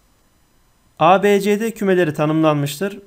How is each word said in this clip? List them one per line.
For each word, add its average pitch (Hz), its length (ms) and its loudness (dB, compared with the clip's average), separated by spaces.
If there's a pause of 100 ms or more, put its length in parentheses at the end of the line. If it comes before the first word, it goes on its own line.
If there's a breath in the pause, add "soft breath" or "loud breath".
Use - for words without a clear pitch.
(1000)
A, 180 240 4
B, 202 160 2
C, 202 200 0
D 226 120 -4
kümeleri 180 420 0
tanımlanmıştır. 156 920 -2